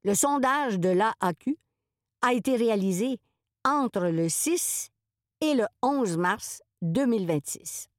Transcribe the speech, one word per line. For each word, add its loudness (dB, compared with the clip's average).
Le 2
sondage 2
de 0
l'A 2
A 0
Q -6
a 2
été 2
réalisé 0
entre 0
le 0
six -4
et 2
le 2
onze 0
mars -4
deux 0
mille 0
vingt-six. -6